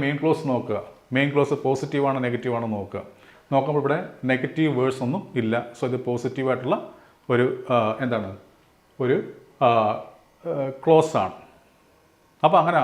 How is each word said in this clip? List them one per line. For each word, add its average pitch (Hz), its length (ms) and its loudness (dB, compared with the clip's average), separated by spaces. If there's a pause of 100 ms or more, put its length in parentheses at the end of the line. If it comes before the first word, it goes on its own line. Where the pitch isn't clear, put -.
മെയിൻ 143 180 0
ക്ലോസ് 156 200 2 (100)
നോക്കുക. 110 260 -2 (380)
മെയിൻ 143 180 2
ക്ലോസ് 143 320 2
പോസിറ്റീവ് 139 440 0
ആണോ 131 160 -2
നെഗറ്റീവ് 120 320 -2
ആണോ 117 180 -4
നോക്കുക. 98 260 -8 (520)
നോക്കുമ്പോൾ 143 300 2
ഇവിടെ 143 140 0 (320)
നെഗറ്റീവ് 131 480 0
വേർഡ്സ് 131 280 0
ഒന്നും 165 180 -4 (180)
ഇല്ല. 110 120 0 (240)
So - 120 -4
ഇത് 123 160 -2
പോസിറ്റീവായിട്ടുള്ള 127 720 -2 (560)
ഒരു, 123 120 4 (280)
ആ, - 20 4 (300)
എന്താണ്, 107 240 -4 (760)
ഒരു, 139 140 2 (480)
ആ, - 20 8
ആ, 117 880 -2 (320)
ക്ലോസ് 156 280 6 (100)
ആണ്. 92 120 -6 (1080)
അപ്പോൾ 180 160 6
അങ്ങനെ 170 220 2